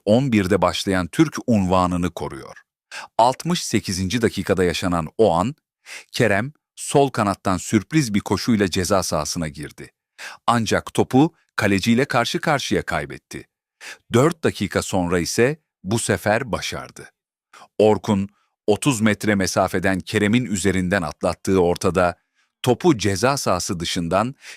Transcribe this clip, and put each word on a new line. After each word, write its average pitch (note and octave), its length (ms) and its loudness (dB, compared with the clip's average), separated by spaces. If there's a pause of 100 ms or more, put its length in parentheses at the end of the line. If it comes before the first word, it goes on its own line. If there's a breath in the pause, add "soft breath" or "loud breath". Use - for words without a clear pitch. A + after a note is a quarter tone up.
on B2 280 4
birde G2 300 2
başlayan F2+ 440 0
Türk D3+ 300 0 (100)
unvanını F2+ 640 2
koruyor. C#2+ 460 -12 (600 loud breath)
Altmış C3 460 2
sekizinci F#2+ 580 -2
dakikada F#2+ 420 0
yaşanan E2+ 440 -2 (100)
o G#2 140 6
an, F#2 220 0 (580 loud breath)
Kerem A2 400 0 (240)
sol C#3 340 2
kanattan G2 460 -2
sürpriz A2 580 -2
bir G2+ 60 2
koşuyla G2+ 500 0
ceza F#2+ 320 0
sahasına D#2+ 460 -4
girdi. D2 440 -16 (540 loud breath)
Ancak A2 480 0
topu C3 400 4 (220)
kaleciyle A2 480 2
karşı B2 360 -2
karşıya B2 420 -2
kaybetti. D2 680 -10 (640 loud breath)
Dört D#3 320 2
dakika G2 380 -2
sonra F2+ 360 -2
ise A#2 420 0 (240)
bu G2 140 -2
sefer G#2+ 540 -2
başardı. D2+ 580 -10 (680 loud breath)
Orkun, G2+ 500 2 (380)
otuz G#2+ 340 0
metre G#2+ 340 2
mesafeden F#2+ 680 0
Kerem'in G#2+ 440 0
üzerinden F#2 580 0
atlattığı F2+ 580 0
ortada, F2 560 2 (460)
topu B2+ 360 2
ceza G2+ 380 0
sahası F#2 440 -2
dışından F#2 540 -2 (220 loud breath)